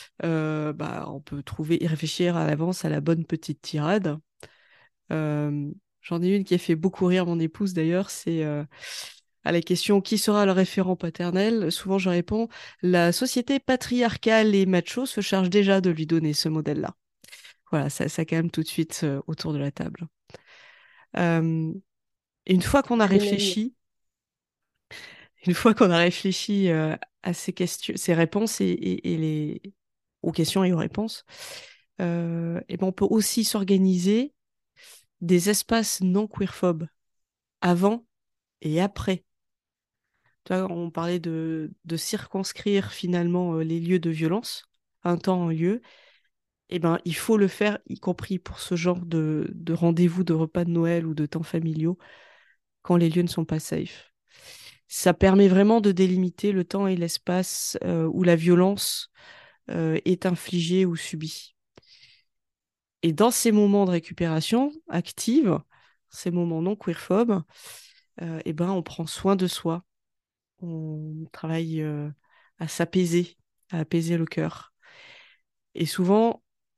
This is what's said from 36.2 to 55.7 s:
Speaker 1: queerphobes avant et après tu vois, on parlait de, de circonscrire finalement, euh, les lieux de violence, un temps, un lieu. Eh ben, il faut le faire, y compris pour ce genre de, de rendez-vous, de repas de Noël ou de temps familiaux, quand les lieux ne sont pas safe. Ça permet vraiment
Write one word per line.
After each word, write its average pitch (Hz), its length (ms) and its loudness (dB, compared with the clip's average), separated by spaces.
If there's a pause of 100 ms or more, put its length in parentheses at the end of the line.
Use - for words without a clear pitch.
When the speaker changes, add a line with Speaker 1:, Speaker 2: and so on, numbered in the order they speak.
Speaker 1:
queerphobes 180 640 -2 (720)
avant 190 440 2 (560)
et 156 200 0
après 190 440 -2 (1200)
tu - 100 -6
vois, 190 160 -2
on 170 200 -6
parlait 170 300 -2
de, 160 520 -6 (120)
de 165 120 -6
circonscrire 196 960 -4
finalement, 175 600 0
euh, 160 100 0
les 165 160 -2
lieux 175 180 2
de 165 120 -2
violence, 160 560 -4 (360)
un 175 140 0
temps, 175 320 0
un 165 40 0
lieu. 175 280 0 (880)
Eh 180 80 -4
ben, 165 260 2
il 170 120 -4
faut - 200 2
le 202 120 6
faire, 208 300 -2 (100)
y - 120 -10
compris 185 380 -4
pour - 220 -16
ce - 160 -4
genre 175 240 0
de, 160 540 -2
de 165 200 -6
rendez-vous, 170 500 4
de 165 100 0
repas 160 300 0
de 170 60 -2
Noël 170 360 0
ou 160 80 -4
de 151 120 -2
temps 160 160 -6
familiaux, 160 560 -2 (840)
quand 175 140 2
les 170 140 4
lieux 175 120 2
ne 175 60 0
sont 165 160 -2
pas 160 160 -2
safe. - 520 -8 (760)
Ça - 260 2
permet 196 340 8
vraiment 202 320 6